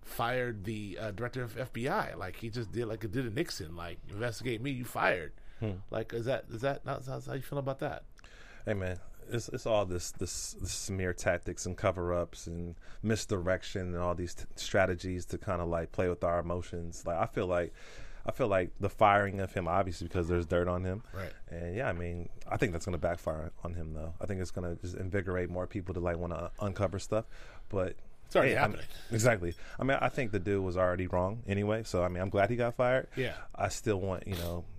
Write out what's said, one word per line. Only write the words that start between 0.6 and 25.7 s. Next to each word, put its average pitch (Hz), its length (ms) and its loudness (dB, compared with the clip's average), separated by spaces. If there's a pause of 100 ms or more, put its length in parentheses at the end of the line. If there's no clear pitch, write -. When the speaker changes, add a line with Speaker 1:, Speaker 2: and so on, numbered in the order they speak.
Speaker 1:
the, 104 360 -4
uh, 110 100 -4
director 117 300 -4
of 113 160 -6
F 123 160 -6
B 117 140 -2
I. 185 260 0
Like, 92 220 -8
he 120 140 -6
just 113 220 -4
did, 117 140 0
like, 107 180 -4
it 101 80 -4
did 127 140 0
a 113 60 -4
Nixon. 90 440 -4
Like, 85 220 -6 (120)
"Investigate 110 520 -2
me, 139 80 -2
you 127 160 -4
fired." 113 460 2 (280)
Speaker 2:
Hmm. 110 120 0 (180)
Speaker 1:
Like, 110 240 -4
is 117 120 -2
that, 127 260 0
is 113 100 -6
that 139 240 -2
not, 123 220 -4
how, 131 180 -4
how 131 80 -4
you 135 80 -2
feel 143 160 -4
about 135 220 -2
that? - 240 -4 (600)
Speaker 2:
Hey, 107 100 2
man, 92 240 0 (320)
it's, 117 180 -2
it's - 160 -6
all 107 200 6
this, 90 260 -2
this, - 500 -4
this 95 120 -4
smear 92 400 0
tactics 87 520 0
and 92 100 -2
cover-ups 87 720 2
and 85 300 -6 (260)
misdirection 92 920 0
and - 20 -2
all 87 160 2
these 87 220 -2
t-, - 80 -6 (120)
strategies 92 720 2
to - 120 -4
kinda, 87 260 -2
like, 85 260 0
play 95 160 2
with 87 160 0
our 87 160 4
emotions. 85 680 -4
Like, 85 100 0
I 104 80 2
feel 113 220 0
like, 87 260 2 (540)
I - 40 0
feel 131 160 2
like 95 320 4
the 98 100 2
firing 101 500 8
of 95 140 -2
him, 90 140 0
obviously, 87 400 2
because 87 200 2
there's 87 180 4
dirt 87 220 4
on 90 160 0
him. 92 180 -2 (140)
Speaker 1:
Right. 95 160 -6 (180)
Speaker 2:
And, 85 260 -4
yeah, 127 140 0
I 95 40 0
mean, 87 360 -2 (180)
I 98 100 0
think 101 160 2
that's 82 120 -2
gonna 87 140 0
backfire 82 520 -2 (120)
on 85 100 -2
him, 80 220 -4
though. 80 260 -4
I - 60 -4
think 95 120 -2
it's 95 120 -2
gonna 87 240 -2
just 87 200 -6
invigorate 90 540 0
more 90 160 0
people 92 300 -4